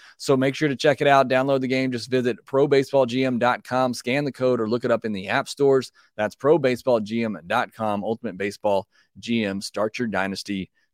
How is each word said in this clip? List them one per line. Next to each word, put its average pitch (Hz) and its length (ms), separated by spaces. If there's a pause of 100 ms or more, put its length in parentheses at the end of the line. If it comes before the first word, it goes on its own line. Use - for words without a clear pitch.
(160)
So - 200
make 131 200
sure 151 120
to 139 60
check 139 260
it 143 60
out. 139 220
Download 131 320
the 127 80
game. 131 240
Just 117 180
visit 123 340
pro 139 220
baseball 139 400
G 127 180
M 127 140
dot 120 240
com, 127 320
scan 135 300
the 135 80
code, 127 280
or 110 80
look 120 160
it 123 60
up 113 140
in 110 80
the 95 160
app 127 200
stores. 135 440 (240)
That's 107 180
pro 156 240
baseball 127 400
G 110 240
M 107 240
dot 113 260
com. 104 300
Ultimate 107 340
Baseball 101 520 (280)
G 113 280
M. 98 160
Start - 380
your 120 100
dynasty 98 640 (240)